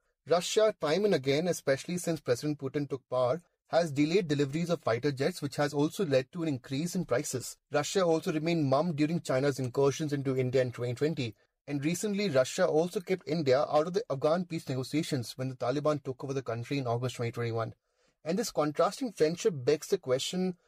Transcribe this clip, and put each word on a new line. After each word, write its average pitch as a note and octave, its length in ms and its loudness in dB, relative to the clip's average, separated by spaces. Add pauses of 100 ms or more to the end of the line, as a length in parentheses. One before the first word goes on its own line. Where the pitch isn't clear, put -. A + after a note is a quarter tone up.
(280)
Russia, F3+ 520 4
time E3 260 2
and G3 80 4
again, C#3+ 340 2
especially E3 480 0
since E3 240 -2
President D3+ 380 0
Putin C#3 300 -4
took C#3 200 -6
power, B2+ 320 2 (280)
has E3 220 2
delayed D3+ 380 2
deliveries D3 400 0
of E3+ 140 0
fighter A#2+ 280 0
jets, C#3 300 -2
which C#3+ 160 -6
has D3 160 0
also D3+ 320 0
led C3+ 260 2
to F3 120 -6
an D#3+ 60 0
increase C#3+ 460 -4
in F3 120 -2
prices. B2+ 500 -2 (160)
Russia D3 320 0
also E3 280 2
remained D#3 340 0
mum D3 280 2
during D3+ 260 0
China's C#3 380 0
incursions C#3 540 0
into C3+ 240 -2
India B2+ 240 2
in B2+ 120 0
twenty B2 220 -4
twenty. C#3+ 400 -2 (320)
And C#3+ 180 -4
recently, G3 440 0
Russia C3+ 380 2
also E3 340 2
kept F#3 280 -4
India C#3+ 440 4
out D3+ 140 4
of F3+ 60 -6
the G3 180 0
Afghan D#3 340 0
peace D#3+ 240 -8
negotiations C3 680 -4
when C3 120 -6
the B2+ 60 -8
Taliban C#3+ 480 -2
took C3 200 -8
over C3+ 120 -6
the C3+ 80 -4
country A#2 360 -4
in C3 80 -4
August A#2+ 300 -2
twenty A#2 160 -4
twenty-one. A2+ 420 -4 (500)
And E3+ 140 -2
this A#3 120 -2
contrasting E3+ 640 0
friendship E3+ 440 2
begs C#3 320 2
the F#3+ 100 2
question, F3+ 580 -2 (120)